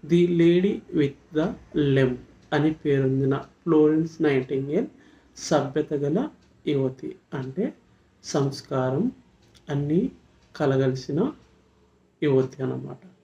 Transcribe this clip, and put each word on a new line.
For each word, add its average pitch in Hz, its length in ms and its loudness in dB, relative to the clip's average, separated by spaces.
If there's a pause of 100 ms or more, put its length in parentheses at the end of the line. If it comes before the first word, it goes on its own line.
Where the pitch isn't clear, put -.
The 175 200 4
Lady 180 520 4 (180)
with 151 420 -2
the 165 100 0 (460)
Lamp 131 200 2 (380)
అని 151 200 2
పేరొందిన 135 640 0
ఫ్లోరెన్స్ 156 840 0
నైటింగేల్ 139 640 0 (500)
సభ్యత 151 580 -2
గల 151 340 -2 (380)
యువతి, 135 500 -4 (180)
అంటే 151 400 -6 (500)
సంస్కారం 139 880 -2 (560)
అన్నీ 151 440 -2 (440)
కలగలిసిన 135 760 0 (920)
యువతి 131 400 0
అన్నమాట. 131 360 -8 (260)